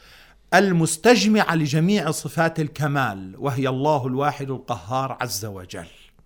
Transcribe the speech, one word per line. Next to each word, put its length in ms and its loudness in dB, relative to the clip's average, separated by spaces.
المستجمعة 1000 4
لجميع 560 2
صفات 480 -2
الكمال، 800 -4
وهي 320 -2
الله 380 0
الواحد 440 -2
القهار 680 -6
عز 240 -6
وجل. 420 -12